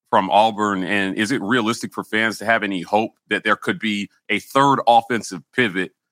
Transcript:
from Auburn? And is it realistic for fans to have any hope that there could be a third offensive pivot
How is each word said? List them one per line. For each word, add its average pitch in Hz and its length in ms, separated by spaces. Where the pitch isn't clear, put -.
from 98 220
Auburn? 104 520
And 95 320
is 107 160
it 135 120
realistic 113 500
for 98 100
fans 110 360
to 101 60
have 113 180
any 98 180
hope 107 300
that 104 140
there 104 120
could 104 220
be 104 320
a 104 120
third 139 380
offensive 113 560
pivot 95 380